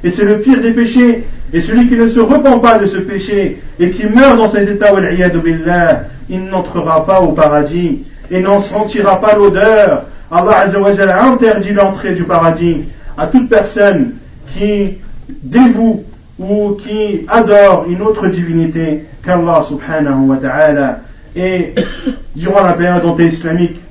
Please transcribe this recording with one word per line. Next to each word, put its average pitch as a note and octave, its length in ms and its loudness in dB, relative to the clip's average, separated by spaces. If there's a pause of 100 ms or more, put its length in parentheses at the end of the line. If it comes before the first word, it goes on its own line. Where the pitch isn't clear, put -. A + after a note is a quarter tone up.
Et F3 80 -2
c'est G#3 140 -2
le G#3 140 2
pire A#3+ 220 2
des A3+ 100 0
péchés. A#3 520 2 (280)
Et E3+ 100 -2
celui A#3+ 260 2
qui - 80 2
ne A3+ 120 2
se B3 120 2
repent B3 420 4
pas A#3 180 4
de G3 60 0
ce F#3 120 -2
péché F#3+ 640 -4 (200)
et F3+ 120 0
qui G#3+ 140 -6
meurt A#3+ 320 4
dans A3 100 2
cet G3+ 200 0
état, G3+ 260 2
wal F3 200 0
iyadu F3 260 0
billah, E3 640 0 (260)
il F#3 160 -8
n'entrera E3+ 600 -2
pas F#3+ 160 2
au D#3+ 100 2
paradis D3+ 720 0 (260)
et F3+ 100 -2
n'en G3 200 2
sentira G3+ 600 -2
pas G#3 140 4
l'odeur. G#3 680 2 (260)
Allah F3 300 2
Azza G3+ 180 0
wa G3+ 120 2
Jalla G3 320 2
a C4+ 40 4
interdit G#3 460 2
l'entrée G3 400 0
du E3+ 100 -4
paradis E3 580 0 (360)
à B2 100 -4
toute B3 220 2
personne G3+ 640 2 (420)
qui G3+ 420 -2 (320)
dévoue A3 760 0 (360)
ou G3+ 320 -2
qui G#3 560 -6
adore G3+ 600 4
une F3+ 140 -4
autre G#3 260 -2
divinité E3 800 -2 (180)
qu'Allah E3+ 440 0
subhanahu C#3+ 600 -2
wa C3 100 2
ta'ala. C#3 640 0 (360)
Et F#3 380 -4 (320)
<coughs> - 300 -10
durant F#3+ 280 0
la F3+ 100 2
période E3+ 320 0
anté-islamique E3 760 -2 (120)